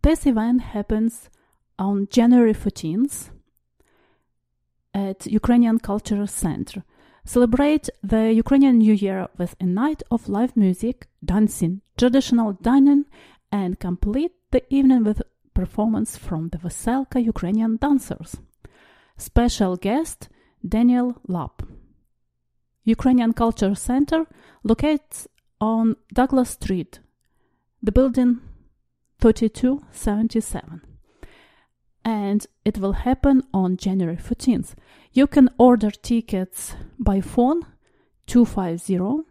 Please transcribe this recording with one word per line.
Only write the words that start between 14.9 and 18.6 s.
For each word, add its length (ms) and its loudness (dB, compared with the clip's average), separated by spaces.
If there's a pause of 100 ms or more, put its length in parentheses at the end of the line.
with 120 -2 (400)
performance 500 -2 (160)
from 160 -6 (100)
the 120 -10
Veselka 540 -4 (160)
Ukrainian 380 -2 (140)
dancers. 440 -2 (1000)